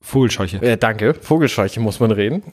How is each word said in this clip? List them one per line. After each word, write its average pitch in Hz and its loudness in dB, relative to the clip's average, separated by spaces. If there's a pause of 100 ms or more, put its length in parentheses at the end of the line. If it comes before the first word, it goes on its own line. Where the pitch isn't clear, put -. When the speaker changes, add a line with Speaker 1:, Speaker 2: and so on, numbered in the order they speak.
Speaker 1:
Vogelscheuche. 101 0
Speaker 2:
Äh, 117 2
danke, 110 0
Vogelscheuche 139 0
muss 110 -2
man 113 4
reden. 110 -2